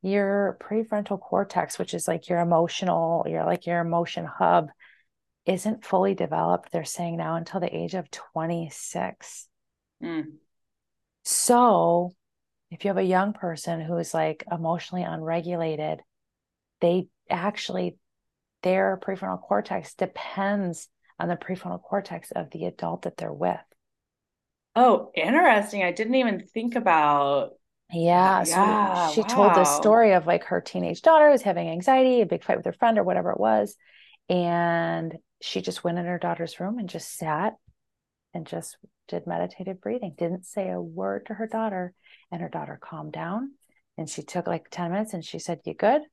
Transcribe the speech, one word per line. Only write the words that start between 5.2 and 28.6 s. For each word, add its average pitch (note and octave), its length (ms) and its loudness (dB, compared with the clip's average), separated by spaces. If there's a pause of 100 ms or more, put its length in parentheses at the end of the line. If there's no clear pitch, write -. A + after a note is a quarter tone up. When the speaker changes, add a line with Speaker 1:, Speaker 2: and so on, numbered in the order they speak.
Speaker 1:
isn't G3+ 380 -2
fully F#3+ 320 2
developed, E3+ 560 0
they're E3 140 -4
saying E3+ 320 -6
now, E3 180 -4
until E3 240 -6
the - 160 -4
age E3+ 200 -6
of F3+ 160 -8
twenty-six. - 1400 -8 (520)
Speaker 2:
Mm. D#3 340 -8 (920)
Speaker 1:
So F3+ 880 4 (580)
if E3+ 140 -12
you G3+ 40 0
have F#3 80 -2
a F#3+ 60 0
young F#3 300 2
person E3 480 -6
who E3+ 160 -4
is, E3+ 160 -6
like, D#3 360 -2
emotionally E3+ 540 -4
unregulated, D#3+ 960 -4 (800)
they F3+ 280 2 (220)
actually, F#3 680 -4 (640)
their F#3+ 360 2
prefrontal F#3+ 440 -6
cortex G3+ 540 -4
depends G3 920 -4 (320)
on F3 80 -2
the F3 80 -2
prefrontal F3+ 460 -8
cortex F#3+ 500 -8
of D#3+ 200 -6
the E3 140 -10
adult - 360 -6
that - 160 -10
they're - 160 -8
with. - 260 -2 (1160)
Speaker 2:
Oh, A#3 380 6
interesting. G#3 680 4
I F3 80 0
didn't A3 240 -2
even A3+ 320 2
think A#3+ 280 -6
about D3 760 2 (400)
Speaker 1:
Yeah, F3 480 4
Speaker 2:
that. G3 80 0
Speaker 1:
so - 40 -2
Speaker 2:
Yeah, F#3+ 640 2